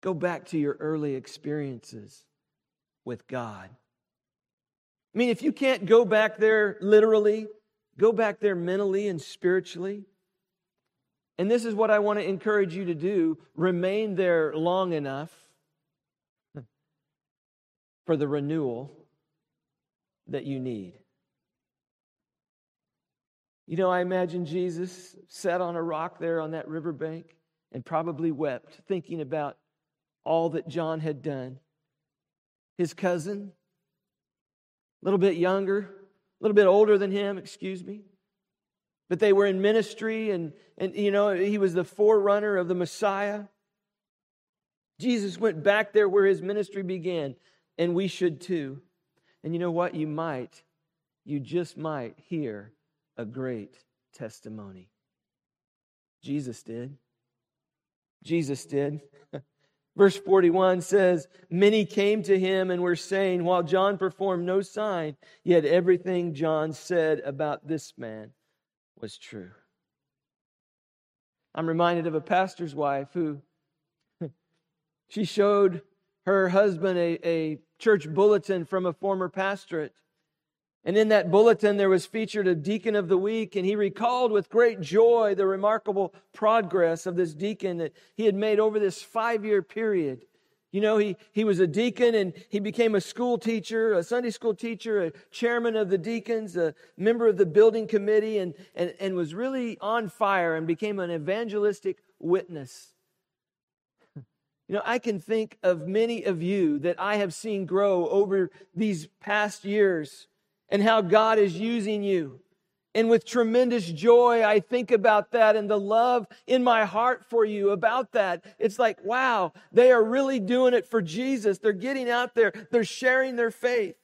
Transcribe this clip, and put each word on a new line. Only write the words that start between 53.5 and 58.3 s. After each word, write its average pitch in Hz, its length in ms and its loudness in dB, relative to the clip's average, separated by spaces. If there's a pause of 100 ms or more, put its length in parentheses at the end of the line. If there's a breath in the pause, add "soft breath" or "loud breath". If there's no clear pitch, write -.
testimony. 104 760 -18 (1300)
Jesus 135 400 -10
did. 120 360 -14 (1200)
Jesus 147 440 -4